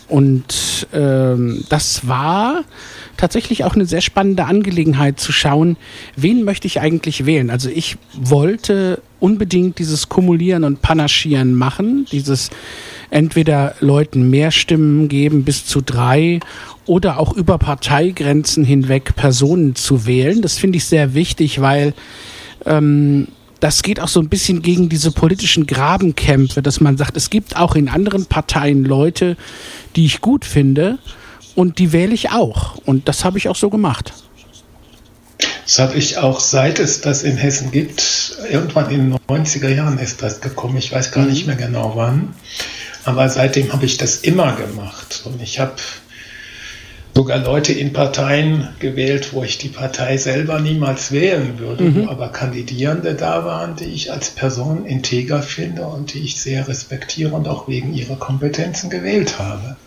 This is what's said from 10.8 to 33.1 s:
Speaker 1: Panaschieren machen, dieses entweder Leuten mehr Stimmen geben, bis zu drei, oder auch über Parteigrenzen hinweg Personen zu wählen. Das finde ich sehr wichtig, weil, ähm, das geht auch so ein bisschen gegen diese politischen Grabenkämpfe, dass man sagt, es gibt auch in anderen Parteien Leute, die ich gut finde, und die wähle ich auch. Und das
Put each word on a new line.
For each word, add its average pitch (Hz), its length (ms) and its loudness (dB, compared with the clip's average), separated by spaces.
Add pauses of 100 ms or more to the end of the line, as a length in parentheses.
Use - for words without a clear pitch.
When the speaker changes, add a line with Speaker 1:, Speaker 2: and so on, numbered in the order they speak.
Speaker 1:
Panaschieren 147 720 2
machen, 202 580 0
dieses 139 380 -2 (640)
entweder 151 680 2
Leuten 139 480 4
mehr 147 200 4
Stimmen 156 600 4
geben, 143 340 2
bis 143 220 -2
zu - 160 0
drei, 131 580 2 (480)
oder 175 320 2
auch 160 140 2
über 175 260 2
Parteigrenzen 147 1040 2
hinweg 135 520 2
Personen 139 600 4
zu 120 320 0
wählen. 135 340 4
Das 185 160 0
finde 190 200 2
ich - 80 -2
sehr 147 280 2
wichtig, 151 480 0
weil, 143 320 2 (720)
ähm, 147 640 4 (320)
das - 240 2
geht 208 160 -2
auch - 80 -4
so - 120 2
ein 156 100 0
bisschen 185 340 0
gegen 175 260 4
diese 156 220 0
politischen 170 560 2
Grabenkämpfe, 143 960 2
dass 139 160 0
man 143 180 4
sagt, 143 180 -2
es 139 140 -2
gibt - 280 -2
auch 170 180 2
in 143 140 2
anderen 196 360 0
Parteien 143 600 2
Leute, 165 520 2 (580)
die 165 100 6
ich - 160 0
gut 269 240 2
finde, 147 520 2 (580)
und 180 220 2
die 180 140 4
wähle 180 220 4
ich - 180 -2
auch. 190 540 0
Und 135 220 2
das - 180 -2